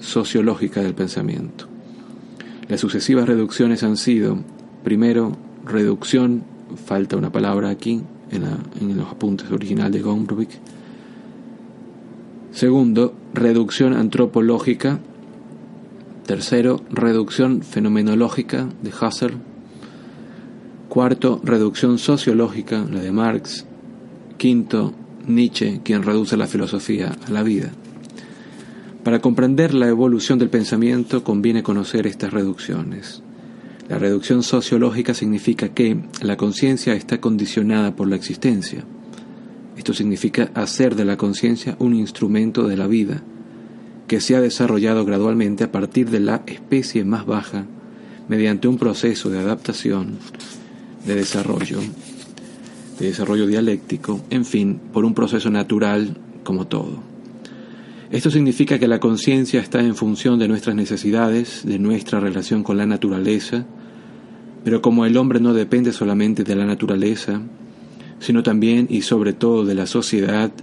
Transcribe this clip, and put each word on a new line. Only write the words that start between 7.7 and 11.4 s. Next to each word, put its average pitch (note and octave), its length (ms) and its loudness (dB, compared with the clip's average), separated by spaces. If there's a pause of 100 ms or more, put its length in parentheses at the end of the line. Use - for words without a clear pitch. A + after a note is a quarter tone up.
en G2+ 100 -4
la, - 160 -4 (240)
en G2 160 -2
los - 100 -4
apuntes - 440 -4
original G#2 380 -2
de G2 120 0
Gombrowicz. G#2 560 -4 (1900)